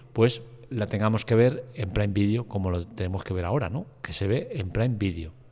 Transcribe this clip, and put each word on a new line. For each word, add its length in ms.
pues 300
la 180
tengamos 380
que 100
ver 300
en 160
Prime 220
Video 340
como 240
lo 160
tenemos 380
que 80
ver 140
ahora, 240
¿no? 160
Que 100
se 140
ve 260
en 180
Prime 260
Video. 360